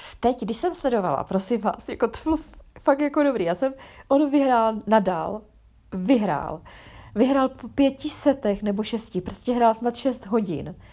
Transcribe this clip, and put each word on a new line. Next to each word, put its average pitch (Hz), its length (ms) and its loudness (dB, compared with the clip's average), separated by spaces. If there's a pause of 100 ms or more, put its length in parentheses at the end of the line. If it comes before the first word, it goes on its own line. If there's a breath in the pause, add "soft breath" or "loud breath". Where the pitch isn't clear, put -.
(200 loud breath)
teď, 247 220 0
když 220 160 -4
jsem 349 160 -2
sledovala, 202 500 0
prosím 190 380 -2
vás, - 280 -4
jako - 180 -2
to 233 160 -6
bylo 311 140 2 (420)
fakt 277 200 4
jako 294 240 2
dobrý. 240 220 0
Já 170 100 0
jsem, 269 180 -2 (340 loud breath)
on 285 220 4
vyhrál, 247 460 2 (120)
Nadal, 185 540 2 (500)
vyhrál. 185 720 0 (540 loud breath)
Vyhrál 262 340 2
po 262 180 -12
pěti 277 420 0
setech 220 540 0
nebo 202 200 -2
šesti, 208 380 -4
prostě - 320 -6
hrál 233 200 4
snad 233 220 -4
šest 247 300 -4
hodin. 175 500 -4 (180 loud breath)